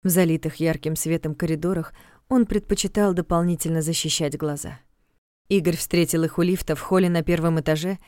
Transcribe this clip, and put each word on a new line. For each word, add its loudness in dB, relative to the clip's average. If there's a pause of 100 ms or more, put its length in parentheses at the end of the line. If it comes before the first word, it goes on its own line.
В 0
залитых 2
ярким -2
светом -4
коридорах -2 (360)
он 4
предпочитал 0
дополнительно 0
защищать -2
глаза. -8 (680)
Игорь 2
встретил 0
их -2
у 2
лифта 0
в -8
холле 2
на 2
первом 2
этаже -2